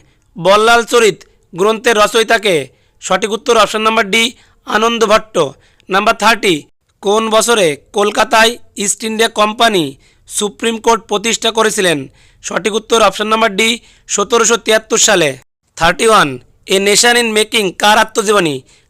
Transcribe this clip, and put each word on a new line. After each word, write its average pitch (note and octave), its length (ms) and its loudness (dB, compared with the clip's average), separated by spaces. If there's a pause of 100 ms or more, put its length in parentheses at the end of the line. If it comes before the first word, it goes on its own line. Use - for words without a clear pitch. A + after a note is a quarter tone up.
(360)
বল্লাল G#3+ 500 4
চরিত A3+ 320 2 (360)
গ্রন্থের G#3+ 440 0
রচয়িতাকে? G#3+ 580 0 (460)
সঠিক F#3+ 300 -4
উত্তর A3+ 260 -2
অপশন G#3+ 260 0
নাম্বার A3 300 0
ডি, A3+ 100 2 (440)
আনন্দ A3+ 340 -2 (100)
ভট্ট। G#3+ 240 0 (540)
নাম্বার G#3 320 0
থার্টি, G#3 340 0 (480)
কোন G#3+ 260 0
বছরে A3 380 2 (260)
কলকাতায় A3 580 2 (320)
ইস্ট - 200 -4
ইন্ডিয়া A3 260 -2 (100)
কোম্পানি G#3+ 440 0 (460)
সুপ্রিম A3 460 -6 (100)
কোর্ট A3+ 220 2
প্রতিষ্ঠা G#3+ 440 -4
করেছিলেন? G#3+ 460 0 (460)
সঠিক G3 320 -4
উত্তর A3+ 320 0
অপশন G#3+ 220 -2
নাম্বার A3 300 0
ডি, A3+ 100 0 (400)
সতেরোশো A3+ 480 0
তিয়াত্তর A3 500 -2
সালে। F3 220 0 (480)
থার্টি F3 300 0
ওয়ান, F#3+ 220 4 (380)
এ F#3+ 120 0
নেশন G#3 380 2
ইন A#3 140 0
মেকিং G#3+ 320 -2 (160)
কার G#3+ 180 2
আত্মজীবনী? G#3 580 0 (340)